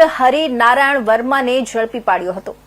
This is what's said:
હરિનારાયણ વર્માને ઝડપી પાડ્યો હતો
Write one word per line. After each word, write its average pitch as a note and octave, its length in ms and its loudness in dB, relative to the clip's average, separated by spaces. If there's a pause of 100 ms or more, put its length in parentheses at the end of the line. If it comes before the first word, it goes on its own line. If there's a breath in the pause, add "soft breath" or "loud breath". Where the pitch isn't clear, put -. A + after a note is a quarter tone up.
(160)
હરિનારાયણ C4 840 2
વર્માને B3 640 0
ઝડપી A3+ 400 -6
પાડ્યો F3+ 320 -2
હતો F#3 240 -12 (100)